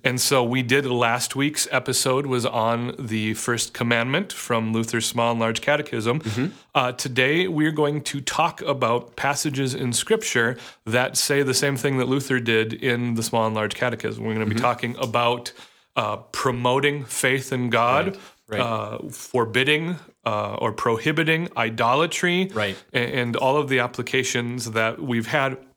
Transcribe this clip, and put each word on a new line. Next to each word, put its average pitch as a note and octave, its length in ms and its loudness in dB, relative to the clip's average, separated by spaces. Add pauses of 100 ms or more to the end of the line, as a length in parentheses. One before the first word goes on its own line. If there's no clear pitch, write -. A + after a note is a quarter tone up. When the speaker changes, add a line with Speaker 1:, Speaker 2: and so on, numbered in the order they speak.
Speaker 1:
And B2+ 160 2
so C3+ 200 4
we B2 220 2
did, C3+ 220 2
last A#2+ 500 0
week's C#3+ 340 0
episode C3 580 0
was B2 180 0
on A#2 520 0
the A2 360 -2
first A#2+ 400 -2
commandment B2 580 -2
from A2+ 400 -2
Luther's A2+ 340 -2
Small A#2 260 0
and A#2 100 -2
Large A2+ 180 -2
Catechism. C#3+ 640 -2
Speaker 2:
Mm-hmm. A2+ 240 -2 (280)
Speaker 1:
Uh, B2+ 200 2
today C3+ 560 0
we're D#3 240 2
going D3 300 0
to - 180 -6
talk - 400 -2
about B2 560 0
passages C#3 560 0
in B2+ 180 -2
Scripture A#2+ 640 0 (300)
that B2 320 2
say C#3+ 260 2
the C3 100 2
same C#3 220 2
thing C3+ 220 0
that B2 100 2
Luther C3+ 320 2
did A2+ 320 2
in A#2+ 440 0
the A2+ 80 0
Small A2+ 240 2
and A2 80 0
Large G#2+ 200 -2
Catechism. A2+ 480 -4
We're A2 100 -2
gonna A2 120 0
be G#2+ 100 0
Speaker 2:
Mm-hmm. A#2 80 0
Speaker 1:
talking B2 340 0
about, A#2+ 540 0 (460)
uh, A2 200 0 (140)
promoting C3 720 2
faith C3 480 0
in B2 180 0
God, B2+ 480 2 (320)
Speaker 2:
Right, G#2+ 100 -2
right. - 20 2
Speaker 1:
uh, A2 360 -2 (120)
forbidding, C3+ 840 0 (300)
uh, G#2 300 -2
or A2 180 -2
prohibiting D#3 840 0
idolatry, D3+ 960 0
Speaker 2:
Right. G2+ 220 -2 (180)
Speaker 1:
a-, C3 40 -2
and A#2+ 400 0
all C3+ 180 4
of D3 140 0
the C3 100 4
applications B2 920 -2
that A2+ 300 0
we've A#2 260 -2
had C3+ 300 0 (200)